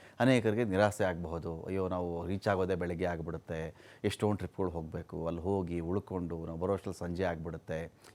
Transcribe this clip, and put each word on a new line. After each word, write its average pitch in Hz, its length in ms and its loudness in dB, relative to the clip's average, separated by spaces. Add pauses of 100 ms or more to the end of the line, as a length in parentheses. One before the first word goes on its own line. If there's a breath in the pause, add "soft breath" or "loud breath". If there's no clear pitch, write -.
(200 loud breath)
ಅನೇಕರಿಗೆ 120 440 6
ನಿರಾಸೆ 101 400 4
ಆಗಬಹುದು. 82 580 -2
ಅಯ್ಯೋ, 95 260 0
ನಾವು 87 380 -2
ರೀಚ್ 98 220 0
ಆಗೋದೇ 95 260 4
ಬೆಳಗ್ಗೆ 87 300 -2
ಆಗಿಬಿಡುತ್ತೆ, 82 720 -4 (300 loud breath)
ಎಷ್ಟೊಂದು 104 320 2
ಟ್ರಿಪ್‌ಗಳು 92 340 -2
ಹೋಗಬೇಕು, 82 560 -6
ಅಲ್ಲಿ 82 140 -2
ಹೋಗಿ 87 400 0
ಉಳ್ಕೊಂಡು 85 640 -2
ನಾವು 82 120 -6
ಬರೋ 92 140 2
ಅಷ್ಟರಲ್ಲಿ 95 260 -4
ಸಂಜೆ 87 260 -2
ಆಗಿಬಿಡುತ್ತೆ. 82 680 -4 (220 soft breath)